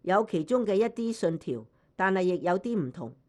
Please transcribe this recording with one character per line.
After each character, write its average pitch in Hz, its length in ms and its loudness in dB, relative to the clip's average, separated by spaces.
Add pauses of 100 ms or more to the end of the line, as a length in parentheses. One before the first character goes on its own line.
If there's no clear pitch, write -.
有 262 240 4
其 160 180 0
中 247 220 2
嘅 202 80 2
一 208 100 4
啲 226 260 -2
信 165 280 -2
條， 117 260 -6 (320)
但 190 160 2
係 185 100 2
亦 180 200 0
有 180 160 2
啲 226 200 -4
唔 131 140 -4
同。 123 220 -12 (140)